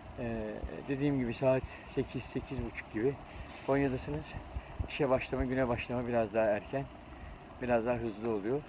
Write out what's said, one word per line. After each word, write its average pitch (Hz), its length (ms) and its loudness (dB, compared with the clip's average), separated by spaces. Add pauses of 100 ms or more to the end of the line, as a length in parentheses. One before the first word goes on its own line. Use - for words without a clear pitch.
(200)
e, 117 180 -2 (500)
dediğim 139 320 2
gibi 117 140 0
saat 131 300 4 (320)
sekiz, 131 260 0 (120)
sekiz 131 320 -4
buçuk - 280 -8
gibi 120 200 2 (540)
Konya'dasınız. 139 580 2 (640)
İşe 143 200 2
başlama, 131 360 2
güne 127 220 2
başlama 120 400 0
biraz 113 260 2
daha 110 120 6
erken, 113 380 2 (800)
biraz 120 240 4
daha 123 100 4
hızlı 113 340 -2
oluyor. 113 400 2